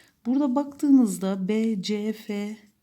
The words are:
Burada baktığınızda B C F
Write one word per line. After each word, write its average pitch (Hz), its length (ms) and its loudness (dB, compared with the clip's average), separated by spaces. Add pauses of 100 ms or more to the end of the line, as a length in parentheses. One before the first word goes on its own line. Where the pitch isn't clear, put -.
(260)
Burada 269 300 0
baktığınızda 208 920 2
B 220 340 0
C 208 320 -4
F 208 440 -8 (240)